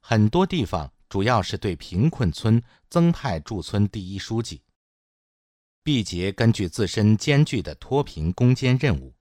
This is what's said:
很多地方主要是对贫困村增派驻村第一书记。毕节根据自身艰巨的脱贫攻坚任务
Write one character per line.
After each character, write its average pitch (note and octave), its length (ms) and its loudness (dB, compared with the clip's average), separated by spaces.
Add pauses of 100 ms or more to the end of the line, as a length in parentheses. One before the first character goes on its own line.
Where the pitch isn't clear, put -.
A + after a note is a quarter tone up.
很 G#2+ 280 2
多 F3+ 180 2
地 D#3+ 180 -2
方 D#2 260 -6 (180)
主 G2 140 -2
要 A2 200 2
是 - 160 -6
对 F#2+ 160 -2
贫 G2 340 0
困 G#2+ 220 0
村 A2+ 320 2 (260)
增 E3+ 220 2
派 - 300 -4
驻 G2 200 -8
村 G2+ 280 0
第 F#2 220 -8
一 G2 80 -8
书 A2 220 -4
记。 D#2 220 -10 (1200)
毕 C3+ 200 0
节 F#2 300 -4
根 A2+ 180 2
据 G#2 160 -2
自 F#2 200 -2
身 G#2+ 280 2
艰 C#3+ 300 2
巨 A#2+ 160 -2
的 D#2+ 140 -10
脱 - 280 -4
贫 D#2+ 300 -4
攻 B2 220 4
坚 B2+ 240 0
任 A#2+ 200 0
务 C2 220 -14